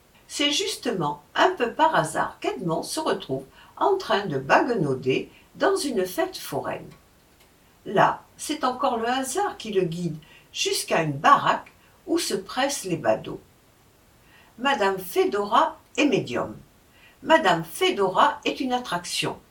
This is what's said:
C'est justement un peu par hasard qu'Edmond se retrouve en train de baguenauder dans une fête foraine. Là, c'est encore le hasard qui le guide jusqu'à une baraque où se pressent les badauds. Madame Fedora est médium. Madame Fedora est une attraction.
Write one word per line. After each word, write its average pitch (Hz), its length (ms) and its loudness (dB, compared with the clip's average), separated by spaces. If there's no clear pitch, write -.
C'est 294 240 0
justement 196 720 -2
un 359 160 6
peu 254 200 -2
par - 240 4
hasard 165 460 -2
qu'Edmond 190 420 -2
se - 160 -6
retrouve 208 460 -4
en 381 200 4
train 202 280 0
de 143 140 -2
baguenauder 156 920 2
dans 381 220 2
une 226 280 0
fête 349 300 -2
foraine. - 540 -8
Là, 165 380 2
c'est 294 300 -6
encore 247 320 0
le 226 100 -4
hasard 269 480 -2
qui 220 160 -10
le 190 120 2
guide 165 340 -4
jusqu'à 170 500 -2
une 147 160 -2
baraque - 540 4
où 330 100 0
se 233 160 -2
pressent - 500 -4
les 170 140 -2
badauds. - 440 -2
Madame 208 420 0
Fedora 247 760 2
est 294 120 4
médium. 120 500 -2
Madame 180 380 4
Fedora - 800 2
est - 160 -2
une 254 140 -2
attraction. 175 640 -4